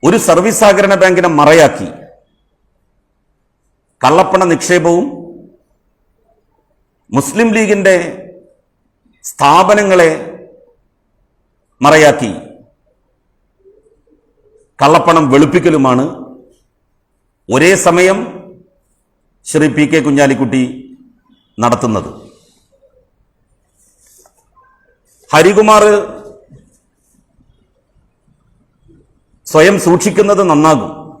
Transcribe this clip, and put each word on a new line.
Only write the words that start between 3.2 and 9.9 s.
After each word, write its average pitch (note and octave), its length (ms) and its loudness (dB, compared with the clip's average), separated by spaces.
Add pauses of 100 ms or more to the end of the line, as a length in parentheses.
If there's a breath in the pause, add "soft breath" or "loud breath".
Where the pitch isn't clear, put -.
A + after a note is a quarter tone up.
കള്ളപ്പണ F3+ 480 0
നിക്ഷേപവും E3+ 540 -2 (2000)
മുസ്ലിം A3 380 -2
ലീഗിൻ്റെ G3 400 0 (1300)
സ്ഥാപനങ്ങളെ F#3 840 2 (1700)